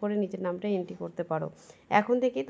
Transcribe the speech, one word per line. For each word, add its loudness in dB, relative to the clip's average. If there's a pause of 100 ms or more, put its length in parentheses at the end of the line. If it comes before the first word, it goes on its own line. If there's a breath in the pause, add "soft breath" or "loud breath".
করে 0
নিজের -2
নামটা -2
এন্ট্রি -2
করতে -6
পারো, -2 (400 loud breath)
এখন 4
থেকেই 0